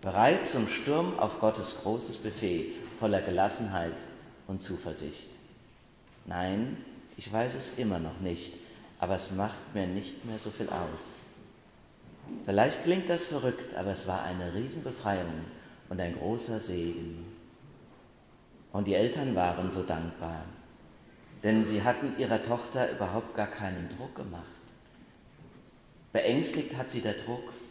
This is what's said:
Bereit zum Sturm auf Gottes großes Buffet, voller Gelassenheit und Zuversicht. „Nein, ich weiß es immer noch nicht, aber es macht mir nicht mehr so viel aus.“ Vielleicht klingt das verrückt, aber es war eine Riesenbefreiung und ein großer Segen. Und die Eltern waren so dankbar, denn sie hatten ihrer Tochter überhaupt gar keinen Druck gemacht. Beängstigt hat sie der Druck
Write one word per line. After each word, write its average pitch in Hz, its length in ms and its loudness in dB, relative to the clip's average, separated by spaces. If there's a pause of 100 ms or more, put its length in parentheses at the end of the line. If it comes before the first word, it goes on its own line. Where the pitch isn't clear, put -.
Bereit 110 440 6
zum 113 220 2
Sturm 170 520 2
auf - 200 2
Gottes 107 420 2
großes 117 380 -2
Buffet, 98 540 -2 (260)
voller 101 220 4
Gelassenheit 95 760 2 (520)
und 95 140 -4
Zuversicht. 78 680 -6 (960)
„Nein, 95 520 0 (400)
ich 101 160 -10
weiß 120 220 2
es - 220 -6
immer 107 200 2
noch 82 220 -4
nicht, 90 340 -2 (460)
aber 92 160 2
es 90 160 -2
macht 98 420 -2
mir 98 140 0
nicht 95 360 -4
mehr 113 140 -6
so 107 140 -6
viel - 180 -4
aus.“ 80 480 -4 (1300)
Vielleicht - 380 4
klingt 180 260 2
das 175 160 2
verrückt, 131 500 -2
aber 95 160 0
es 92 160 -2
war 90 160 0
eine 90 300 -4
Riesenbefreiung 104 920 -2 (440)
und 92 100 -2
ein 87 160 0
großer 110 440 -2
Segen. 85 680 -4 (1500)
Und 101 160 0
die 98 80 4
Eltern 120 400 4
waren 90 340 4
so 92 140 0
dankbar, 82 600 -4 (1000)
denn 110 220 6
sie 104 180 2
hatten 123 340 2
ihrer 113 240 4
Tochter 120 500 0
überhaupt 104 440 -2
gar 104 100 2
keinen 92 440 -4
Druck 123 260 -10
gemacht. 90 280 -8 (1700)
Beängstigt 131 640 2
hat 127 120 -4
sie 120 120 -2
der 107 120 0
Druck 120 400 -6 (180)